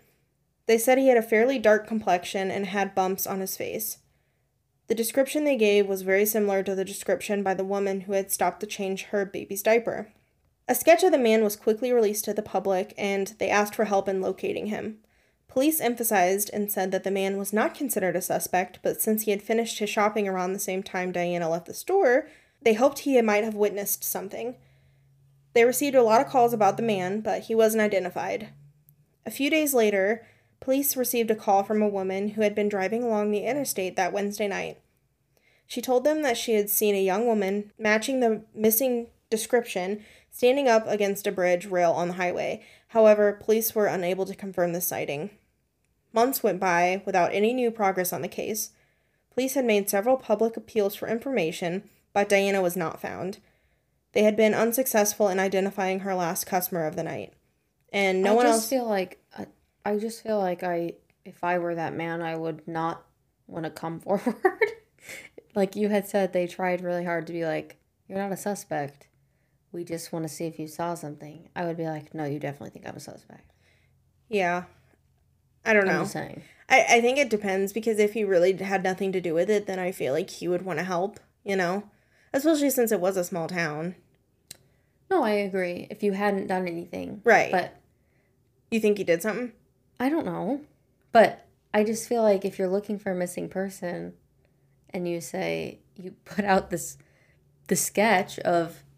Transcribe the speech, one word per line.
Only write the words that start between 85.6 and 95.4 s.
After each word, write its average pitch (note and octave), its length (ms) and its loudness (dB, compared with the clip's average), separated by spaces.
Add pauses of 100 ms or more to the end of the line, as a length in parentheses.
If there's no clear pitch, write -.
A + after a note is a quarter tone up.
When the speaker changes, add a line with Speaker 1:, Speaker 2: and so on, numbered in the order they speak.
Speaker 2:
If G#3+ 140 -12
you G#3 100 2
hadn't G3+ 340 0
done F#3 200 -2
anything. F3 560 -10
Speaker 1:
Right. G3+ 280 6
Speaker 2:
But - 240 -2 (960)
Speaker 1:
You A3+ 80 0
think G#3 180 2
he F#3+ 60 -4
did E3+ 180 2
something? A3 320 -6 (460)
Speaker 2:
I B3+ 100 0
don't D#4 160 -2
know. F3+ 360 -4 (500)
But - 340 6 (280)
I G#3+ 100 4
just A3 260 -4
feel A#3 140 0
like G3+ 220 4
if F#3+ 140 -6
you're F#3+ 80 0
looking G3+ 320 -2
for G3 120 -6
a F3+ 40 -2
missing F3+ 320 -6
person F3 680 -8 (760)
and F3+ 180 -6
you E3+ 140 -4
say, E3 580 -6 (160)